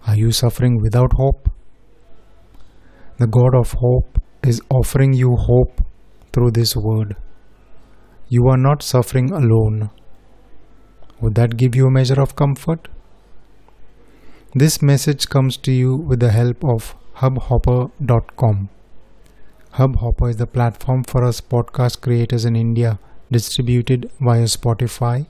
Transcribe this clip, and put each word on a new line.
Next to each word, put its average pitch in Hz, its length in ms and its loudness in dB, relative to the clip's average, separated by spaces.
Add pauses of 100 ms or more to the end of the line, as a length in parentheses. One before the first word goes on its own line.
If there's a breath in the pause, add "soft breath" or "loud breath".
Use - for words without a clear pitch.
Are 107 120 0
you 110 160 2
suffering 120 480 0
without 120 320 2
hope? - 360 0 (1700 soft breath)
The 120 80 2
God 123 280 4
of 120 160 2
hope 123 480 0 (220)
is 117 280 0
offering 135 440 2
you 127 240 2
hope 123 440 2 (520)
through 120 180 2
this 113 240 0
word. 110 400 -2 (1120 soft breath)
You 120 200 2
are 131 100 4
not 139 260 2
suffering 127 480 0
alone. 110 600 0 (1300)
Would 110 140 0
that 117 200 2
give 120 180 2
you 131 140 4
a 131 40 4
measure 131 300 2
of 135 140 0
comfort? 147 540 -2 (1600 soft breath)
This 147 280 2
message 143 480 0
comes 131 280 0
to - 140 -4
you 127 240 2
with 139 240 -2
the 120 120 2
help 120 340 0
of 117 300 -2 (240)
hubhopper 123 720 0 (140)
dot 117 300 0
com. 101 340 0 (1040 soft breath)
Hubhopper 123 540 0
is 117 60 -2
the 113 120 -4
platform 123 580 -2
for 127 180 0
us 123 160 0
podcast - 600 -2
creators 117 420 0
in 117 140 0
India, 113 420 0 (320 soft breath)
distributed 123 880 0
via 117 240 2
Spotify 120 880 -2